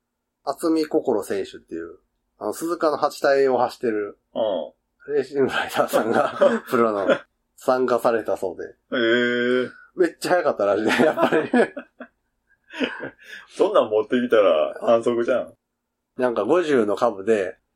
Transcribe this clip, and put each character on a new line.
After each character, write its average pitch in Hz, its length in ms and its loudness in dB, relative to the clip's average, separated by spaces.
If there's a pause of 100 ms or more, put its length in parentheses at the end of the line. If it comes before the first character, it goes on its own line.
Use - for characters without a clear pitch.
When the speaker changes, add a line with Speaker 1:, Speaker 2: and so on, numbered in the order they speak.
(440)
Speaker 1:
渥 160 280 -2
美 156 140 0
心 117 360 -2
選 98 220 -6
手 - 140 -16
っ - 20 -20
て - 140 -16
い 82 80 -10
う、 85 160 -16 (400)
あ 104 80 -10
の、 107 80 -4
鈴 165 240 -6
鹿 160 120 0
の 147 60 -2
八 147 240 -4
体 139 280 4
を 127 100 2
走 120 180 -2
っ - 20 -20
て 120 120 -2
る、 104 280 -6 (160)
Speaker 2:
う - 40 -4 (720)
ん。 143 40 -4
Speaker 1:
レ 147 60 2
ー 127 40 -4
シ 139 100 -12
ン 135 120 2
グ 110 60 -4
ラ - 140 -2
イ - 40 -10
ダ - 160 0
ー - 40 -12
さ 127 120 0
ん 110 80 -2
が、 135 220 0 (320)
Speaker 2:
<laughs> - 60 -
Speaker 1:
プ 127 80 0
ロ 117 140 2
の、 98 140 -2 (500)
参 127 280 0
加 120 140 2
さ 120 140 2
れ 113 120 -2
た 98 140 -2
そ 90 160 -6
う - 20 -12
で。 - 80 -12 (320)
Speaker 2:
へ 127 40 0 (640)
ー。 123 60 -10 (260)
Speaker 1:
め 175 120 2
っ - 80 -10
ち - 120 -10
ゃ - 20 -6
速 180 140 2
か 143 80 2
っ - 40 -4
た 104 80 0
ら 101 120 2
し 104 40 0
い 110 40 -2
ね、 - 200 2
や 156 80 4
っ - 40 -4
ぱ - 200 2
り。 151 140 -2
Speaker 2:
<laughs> - 2000 -6
そ - 220 0
ん 208 40 -6
な 139 120 4
ん 110 40 -12
持 107 120 2
っ 104 40 -4
て 131 100 -2
き 123 140 0
た 113 60 6
ら 80 440 4
反 117 220 2
則 120 220 0
じ 131 80 -2
ゃ 123 60 0
ん。 - 160 -8 (600)
Speaker 1:
な 127 140 0
ん 117 40 -6
か 107 100 0
五 160 180 2
十 135 240 2
の 101 100 -2
株 104 280 -2
で、 101 340 0 (180)